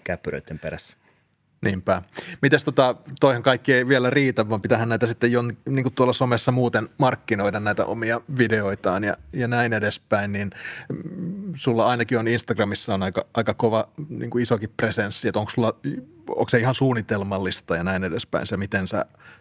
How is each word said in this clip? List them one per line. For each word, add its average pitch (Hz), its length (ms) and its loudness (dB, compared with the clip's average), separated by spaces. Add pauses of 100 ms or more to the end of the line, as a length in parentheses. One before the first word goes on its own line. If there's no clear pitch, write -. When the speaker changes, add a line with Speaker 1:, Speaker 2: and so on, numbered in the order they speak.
Speaker 1:
käppyröitten 80 540 -8
perässä. - 380 -10 (640)
Speaker 2:
Niinpä. 92 400 0 (400)
Mites 139 220 4
tota, 131 320 2 (240)
toihan 123 220 4
kaikki 131 300 2
ei 123 160 4
vielä 123 220 4
riitä, 131 380 2
vaan 107 120 0
pitähän 113 280 2
näitä 113 180 2
sitten 120 260 0
jon-, 120 240 0 (120)
niinku 131 220 0
tuolla 127 220 4
somessa 123 400 2
muuten 120 360 2 (100)
markkinoida 104 640 0
näitä 104 240 0
omia 113 360 -2 (180)
videoitaan 104 640 2
ja, 101 120 0 (160)
ja 123 160 -2
näin 120 240 0
edespäin, 104 600 -2
niin, 101 180 -4 (380)
mm, 185 640 -8
sulla 113 320 2
ainakin 120 320 0
on 113 100 0
Instagramissa 107 640 0
on 98 80 0
aika, 95 320 -2
aika 107 200 0
kova, 110 340 0 (200)
niinku 120 300 -6
isokin 117 380 0
presenssi, 107 520 -2
että 104 120 0
onks 107 120 -4
sulla, 110 240 0 (520)
onks - 220 -2
se 123 80 4
ihan 123 160 2
suunnitelmallista 101 1000 -2
ja 85 80 -2
näin 92 200 0
edespäin - 420 -4
se, 104 100 -4
miten 98 320 -4
sä 101 180 -2 (340)